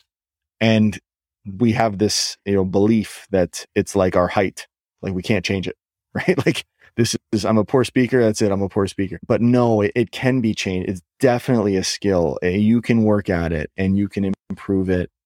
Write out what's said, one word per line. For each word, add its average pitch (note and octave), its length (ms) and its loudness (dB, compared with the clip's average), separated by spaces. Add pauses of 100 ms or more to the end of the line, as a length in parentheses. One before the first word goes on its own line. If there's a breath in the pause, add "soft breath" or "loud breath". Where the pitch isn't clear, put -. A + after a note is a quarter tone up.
(600)
And G#2+ 380 2 (480)
we G#2+ 280 0
have A2 260 0
this, - 460 -2
you G2+ 100 0
know, F#2+ 100 2
belief G2+ 640 0
that F2+ 360 -2 (100)
it's G2 200 -2
like F#2+ 200 0
our F2+ 140 2
height, - 380 -2 (360)
like, G2 100 -6
we F#2 80 -4
can't G2 240 -2
change F#2+ 220 -2
it, - 80 -10 (200)
<laughs> - 200 -20
right? - 280 0
Like, - 220 -2 (300 soft breath)
this A#2 200 0 (160)
is, G#2+ 140 0
I'm A2 120 2
a G#2 80 2
poor C3 180 2
speaker. B2 400 0
That's A2 180 0
it. G#2 100 2
I'm G2 100 -2
a F#2+ 80 -2
poor G2 180 -2
speaker. F#2 400 -6
But G#2 140 0
no, A#2+ 400 4
it, G2+ 120 0
it A#2+ 180 -2
can C3 300 0
be A2 140 -2
changed. F#2 340 -4
It's F#2 120 -8 (180)
definitely A#2 560 2
a F#2 80 0
skill. F2 580 0
Uh, F2+ 60 -2
you G#2+ 340 2
can A2+ 220 0
work G#2 260 0
at E2+ 220 0
it D#2 260 -4
and F#2+ 200 0
you G2+ 100 0
can G2 260 -4 (160)
improve F#2+ 400 -4
it. F2+ 220 -2 (140)